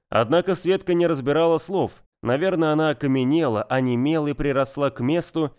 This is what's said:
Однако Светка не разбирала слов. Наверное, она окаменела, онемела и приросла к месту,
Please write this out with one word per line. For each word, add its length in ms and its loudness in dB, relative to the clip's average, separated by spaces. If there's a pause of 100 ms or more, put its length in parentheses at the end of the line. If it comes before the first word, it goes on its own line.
(100)
Однако 440 2
Светка 400 0
не 120 2
разбирала 520 2
слов. 460 -4 (180)
Наверное, 500 0
она 180 2
окаменела, 720 0
онемела 640 0
и 60 -2
приросла 560 -2
к 100 -12
месту, 580 -2